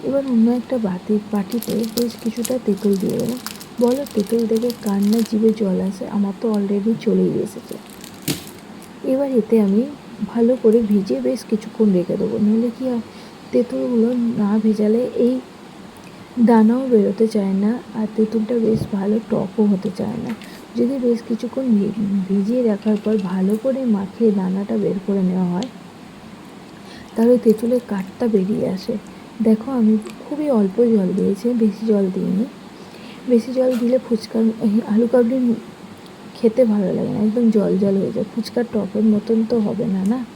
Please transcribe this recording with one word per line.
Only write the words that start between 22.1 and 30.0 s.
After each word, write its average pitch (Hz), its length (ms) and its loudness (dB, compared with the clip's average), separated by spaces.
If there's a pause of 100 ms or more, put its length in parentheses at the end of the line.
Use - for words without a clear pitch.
ভিজিয়ে 214 300 0
রাখার 214 400 0
পর 214 140 0
ভালো 190 460 0
করে 262 220 -2
মাখিয়ে 208 460 2
দানাটা 196 460 -2
বের 185 180 0 (120)
করে 196 160 0
নেওয়া 185 220 0
হয়, 180 220 -2 (1500)
তাহলে 240 220 6
তেঁতুলের 233 500 2
কাঠটা 196 400 -4
বেরিয়ে 208 420 0
আসে। 202 280 -4 (460)
দেখো 220 280 2
আমি 220 260 4 (320)